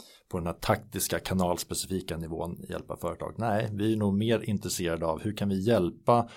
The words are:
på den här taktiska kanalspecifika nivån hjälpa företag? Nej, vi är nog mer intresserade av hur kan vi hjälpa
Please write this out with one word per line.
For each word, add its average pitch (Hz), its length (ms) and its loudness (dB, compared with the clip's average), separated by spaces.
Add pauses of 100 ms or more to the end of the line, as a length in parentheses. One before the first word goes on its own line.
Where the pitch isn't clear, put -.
(280)
på 92 100 -4
den 85 80 -2
här 87 80 -2
taktiska - 640 0
kanalspecifika 90 960 -2
nivån 82 520 -6
hjälpa 80 280 -8
företag? 82 420 -6
Nej, 110 340 0
vi 104 200 2
är 110 40 2
nog 101 180 2
mer 110 260 4
intresserade 87 640 -2
av 80 140 0
hur 104 160 -4
kan 101 120 0
vi 95 120 2
hjälpa 101 760 4